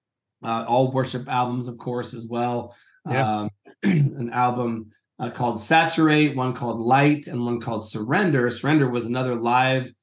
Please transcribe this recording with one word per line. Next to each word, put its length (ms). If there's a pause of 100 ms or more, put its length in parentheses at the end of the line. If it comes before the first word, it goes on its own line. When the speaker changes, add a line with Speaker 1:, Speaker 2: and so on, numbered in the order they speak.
(420)
Speaker 1:
uh, 240
all 240
worship 380
albums, 380
of 100
course, 360
as 140
well. 480 (340)
Speaker 2:
Yeah. 320
Speaker 1:
Um, 80 (160)
<clears throat> 180
an 500
album 560 (340)
uh, 60
called 320
Saturate, 720
one 180
called 260
Light, 480
and 180
one 160
called 260
Surrender. 640
Surrender 400
was 160
another 300
live 680